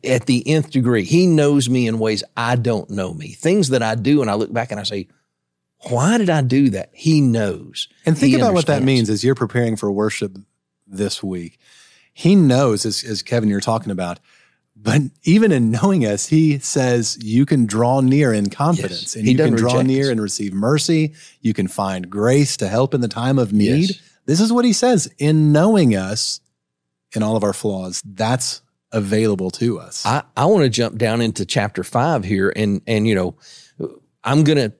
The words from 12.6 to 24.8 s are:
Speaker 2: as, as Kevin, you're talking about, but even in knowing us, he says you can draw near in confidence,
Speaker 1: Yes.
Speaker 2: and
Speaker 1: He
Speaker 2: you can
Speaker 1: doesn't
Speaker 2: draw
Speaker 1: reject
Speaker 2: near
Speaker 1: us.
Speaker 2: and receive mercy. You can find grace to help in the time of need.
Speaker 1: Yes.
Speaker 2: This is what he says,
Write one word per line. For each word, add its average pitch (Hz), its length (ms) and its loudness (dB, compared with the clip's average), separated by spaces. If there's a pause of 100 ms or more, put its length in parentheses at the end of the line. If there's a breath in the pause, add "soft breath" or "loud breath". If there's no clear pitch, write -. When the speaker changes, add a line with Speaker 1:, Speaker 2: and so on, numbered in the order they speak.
Speaker 2:
as, 107 200 -4
as 110 180 -8
Kevin, 113 260 0
you're 101 120 0
talking 113 320 -4
about, 90 260 -6 (560 soft breath)
but 110 280 0 (200)
even 208 300 4
in 117 180 2
knowing 151 340 0
us, 104 220 -2
he 156 320 2
says 123 640 -2
you 113 260 2
can 131 200 2
draw 120 340 0
near 131 320 2
in 101 180 0
confidence, 170 520 -2
Speaker 1:
Yes. - 140 -10
Speaker 2:
and 110 80 -6
Speaker 1:
He 123 80 4
Speaker 2:
you 127 40 4
can 151 160 2
Speaker 1:
doesn't 113 60 0
Speaker 2:
draw 120 160 0
Speaker 1:
reject 131 120 2
Speaker 2:
near 135 200 0
Speaker 1:
us. 135 40 0
Speaker 2:
and 113 100 -2
receive 101 320 -6
mercy. 151 600 0 (300 loud breath)
You 110 120 0
can 95 140 -2
find 92 420 -6
grace 123 460 2
to 104 100 -4
help 117 260 0
in 131 100 -2
the 113 60 -4
time 131 300 -2
of 107 140 0
need. 131 380 2
Speaker 1:
Yes. - 100 -10 (240 soft breath)
Speaker 2:
This 160 160 0
is 220 120 2
what 240 120 2
he 233 80 2
says, 240 460 2